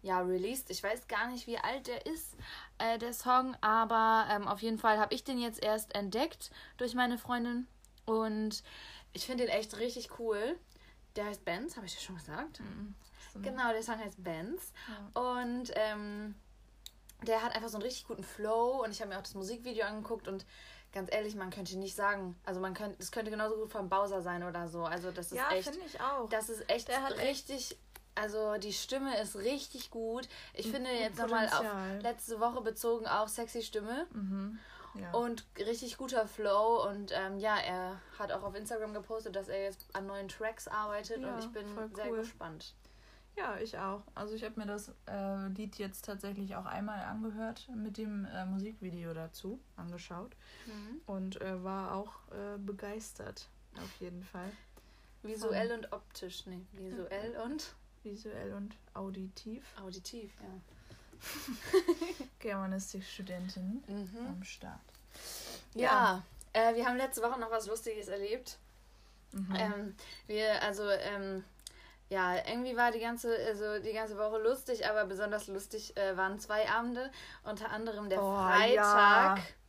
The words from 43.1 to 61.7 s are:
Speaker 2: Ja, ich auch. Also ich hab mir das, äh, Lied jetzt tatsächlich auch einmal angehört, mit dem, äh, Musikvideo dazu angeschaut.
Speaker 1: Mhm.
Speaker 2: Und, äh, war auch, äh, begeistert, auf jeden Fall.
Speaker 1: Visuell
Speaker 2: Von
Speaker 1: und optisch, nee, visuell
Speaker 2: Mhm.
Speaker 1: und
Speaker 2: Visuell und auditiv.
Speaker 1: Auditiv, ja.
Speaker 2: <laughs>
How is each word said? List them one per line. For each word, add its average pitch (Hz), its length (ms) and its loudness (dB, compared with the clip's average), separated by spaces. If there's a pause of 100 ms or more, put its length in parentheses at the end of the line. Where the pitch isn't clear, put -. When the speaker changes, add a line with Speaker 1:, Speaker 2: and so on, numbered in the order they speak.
Speaker 2:
Ja, 233 220 -4
ich 226 220 -6
auch. 196 240 -4 (100)
Also 214 220 -6
ich 226 80 -6
hab 220 140 -6
mir 214 100 -4
das, 208 260 -6 (140)
äh, 196 400 -2
Lied 202 320 -6
jetzt 190 260 -6
tatsächlich 196 500 -6
auch 185 120 -6
einmal 208 360 -4
angehört, 220 720 -6
mit 214 220 -4
dem, 208 280 -2
äh, 185 200 -6
Musikvideo 185 720 -4
dazu 175 440 -8 (160)
angeschaut. 175 600 -10 (320)
Speaker 1:
Mhm. 214 400 -10
Speaker 2:
Und, 190 340 -4
äh, 185 220 -4
war 190 320 -4
auch, 208 180 -6 (180)
äh, 202 280 -8
begeistert, 196 880 -8 (360)
auf 190 160 -12
jeden 180 240 -8
Fall. 190 280 -8 (720)
Speaker 1:
Visuell 214 460 0
Speaker 2:
Von 233 100 -2
Speaker 1:
und - 140 -8
optisch, - 520 -10
nee, 185 160 -10 (120)
visuell 190 580 -6
Speaker 2:
Mhm. 233 100 -6 (120)
Speaker 1:
und - 200 -6 (300)
Speaker 2:
Visuell 208 500 -8
und 202 220 -8 (180)
auditiv. 196 720 -8 (180)
Speaker 1:
Auditiv, 196 580 -10
ja. 190 200 -12 (600)
Speaker 2:
<laughs> 330 1200 0